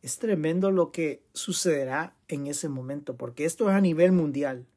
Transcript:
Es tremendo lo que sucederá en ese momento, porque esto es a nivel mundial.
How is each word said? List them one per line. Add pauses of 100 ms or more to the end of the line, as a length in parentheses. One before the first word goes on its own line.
Es
tremendo
lo
que (100)
sucederá (120)
en
ese
momento,
porque
esto
es
a
nivel
mundial. (100)